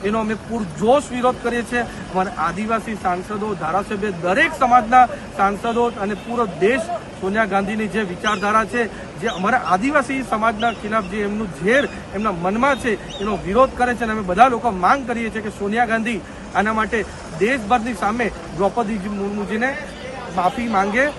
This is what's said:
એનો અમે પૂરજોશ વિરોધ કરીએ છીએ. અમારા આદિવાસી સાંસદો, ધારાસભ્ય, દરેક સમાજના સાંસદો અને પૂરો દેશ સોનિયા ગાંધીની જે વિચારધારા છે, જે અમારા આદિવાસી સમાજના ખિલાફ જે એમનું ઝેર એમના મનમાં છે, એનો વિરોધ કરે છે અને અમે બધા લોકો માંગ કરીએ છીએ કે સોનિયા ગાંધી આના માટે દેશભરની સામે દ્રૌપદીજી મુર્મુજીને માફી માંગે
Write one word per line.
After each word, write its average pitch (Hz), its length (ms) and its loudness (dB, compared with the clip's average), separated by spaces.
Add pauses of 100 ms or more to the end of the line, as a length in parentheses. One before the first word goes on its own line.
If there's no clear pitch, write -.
એનો 208 160 0
અમે 220 160 -2 (120)
પૂરજોશ 214 640 2
વિરોધ 247 320 0
કરીએ 233 200 -2
છીએ. 240 220 -2 (220)
અમારા 190 280 -2 (120)
આદિવાસી 214 580 -2
સાંસદો, 196 560 -2
ધારાસભ્ય, 196 500 -2 (140)
દરેક 254 340 2
સમાજના 247 460 6 (320)
સાંસદો 226 480 2 (180)
અને 202 120 -2 (100)
પૂરો 233 200 0 (140)
દેશ 233 320 2 (300)
સોનિયા 202 320 0
ગાંધીની 202 420 0
જે 214 160 0
વિચારધારા 208 540 2
છે, 240 160 -2 (400)
જે 220 80 -2
અમારા 214 400 2
આદિવાસી 269 560 2
સમાજના 226 500 0
ખિલાફ 214 360 -2
જે 214 120 -2
એમનું 208 320 -4
ઝેર 233 280 4 (300)
એમના 202 220 -2
મનમાં 220 480 2
છે, 226 160 0 (220)
એનો 202 260 -2
વિરોધ 240 320 4
કરે 247 160 2
છે 226 80 -2
અને 220 100 -2
અમે 214 160 -4
બધા 190 200 8
લોકો - 280 0
માંગ 226 300 4
કરીએ 233 240 -4
છીએ 214 160 -6
કે 196 100 -8
સોનિયા 208 340 0
ગાંધી 226 280 0 (320)
આના 214 280 0
માટે 220 200 0 (400)
દેશભરની 226 580 2
સામે 220 300 0 (260)
દ્રૌપદીજી 202 640 -2
મુર્મુજીને 208 520 -2 (680)
માફી 190 340 0
માંગે 208 340 2 (160)